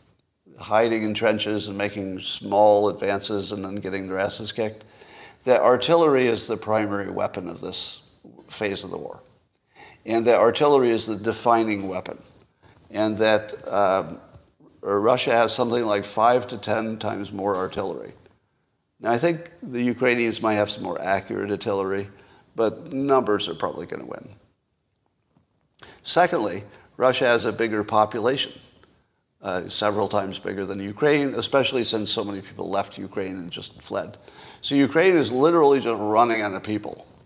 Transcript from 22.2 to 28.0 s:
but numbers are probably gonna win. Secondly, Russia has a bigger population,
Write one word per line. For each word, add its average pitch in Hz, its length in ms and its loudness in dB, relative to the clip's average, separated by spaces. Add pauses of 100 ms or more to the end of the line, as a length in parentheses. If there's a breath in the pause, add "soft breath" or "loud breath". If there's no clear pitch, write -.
but - 360 -2
numbers 131 560 2
are 82 60 -6
probably 80 320 -6
gonna 62 200 -12
win. - 220 -14 (1800 loud breath)
Secondly, 120 600 0 (340 loud breath)
Russia 127 280 2
has 120 200 4
a 110 60 0
bigger 107 320 -2
population, 110 680 0 (920)